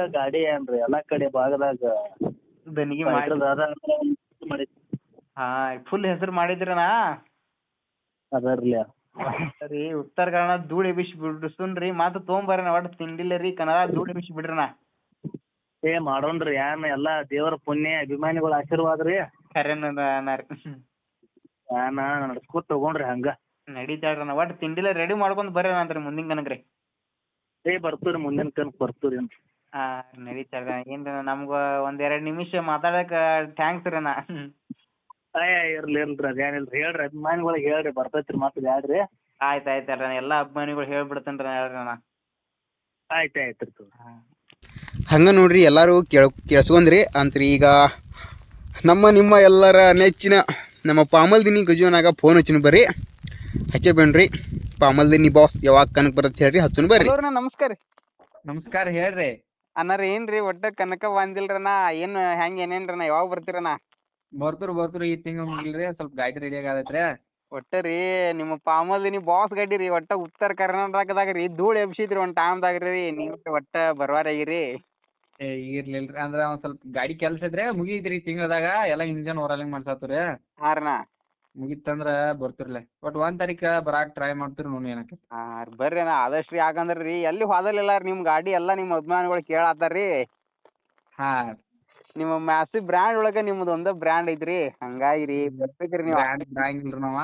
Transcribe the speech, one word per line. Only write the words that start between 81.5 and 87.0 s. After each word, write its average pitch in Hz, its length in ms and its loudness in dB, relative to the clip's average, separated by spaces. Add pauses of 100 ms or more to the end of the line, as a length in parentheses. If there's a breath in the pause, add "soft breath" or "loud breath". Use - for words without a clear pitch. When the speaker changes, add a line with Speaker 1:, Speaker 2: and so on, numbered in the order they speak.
Speaker 4:
ಮುಗಿತ್ತಂದ್ರ 147 520 -8 (240)
ಬರ್ತಿರ್ಲೆ, 127 560 -12 (140)
ಒಟ್ 151 140 -8
ಒಂದ್ 170 220 -4
ತಾರೀಕ 180 260 -6
ಬರಾಕ್ 151 500 -2
ಟ್ರೈ 143 180 -6
ಮಾಡ್ತೀರಿ 143 360 -10
ನೋಡಿ 127 220 -8
ಏನಕ್ಕೆ. 120 260 -14
Speaker 2:
ಹಾ 117 460 -14
ರೀ, 113 140 -18
ಬರ್ರಿ 151 240 -2
ಅಣ್ಣ 165 120 -2
ಆದಷ್ಟು 143 400 -2
ರೀ, 170 60 -6
ಯಾಕಂದ್ರೆ 165 460 -2